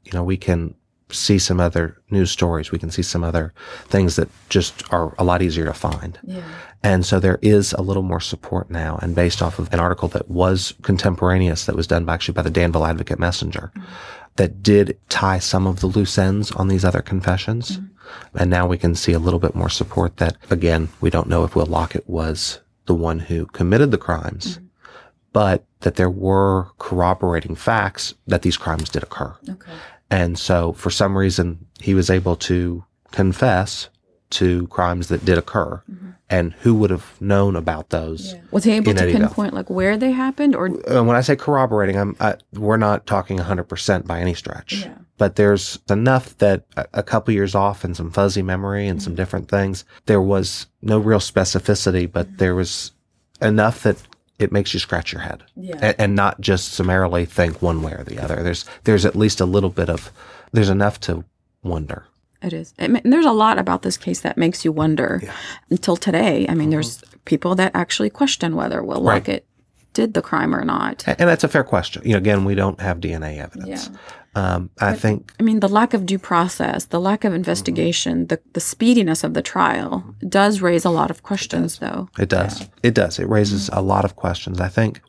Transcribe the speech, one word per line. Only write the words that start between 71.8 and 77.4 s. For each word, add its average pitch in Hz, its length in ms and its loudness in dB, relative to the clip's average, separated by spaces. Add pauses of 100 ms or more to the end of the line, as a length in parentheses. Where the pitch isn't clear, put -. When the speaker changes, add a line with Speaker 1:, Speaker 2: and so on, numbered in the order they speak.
Speaker 1:
You 117 80 2
know, 104 60 4
again, 98 260 4
we 98 100 0
don't 98 240 0
have 90 220 -4
D 87 100 -4
N 80 120 -6
A 76 160 -8
evidence. 95 520 -12
Speaker 2:
Yeah. - 60 -20 (380)
Speaker 1:
Um, 90 340 -2 (100)
I 101 120 0
Speaker 2:
But, - 80 -4
Speaker 1:
think - 400 -2
Speaker 2:
I 220 40 2
mean, 220 160 2
the 196 80 2
lack 214 260 2
of 190 120 0
due 185 140 -2
process, - 640 -2
the 170 160 -2
lack 202 240 0
of 196 60 2
Speaker 1:
Mm-hmm. 165 60 -2
Speaker 2:
investigation, 170 920 -2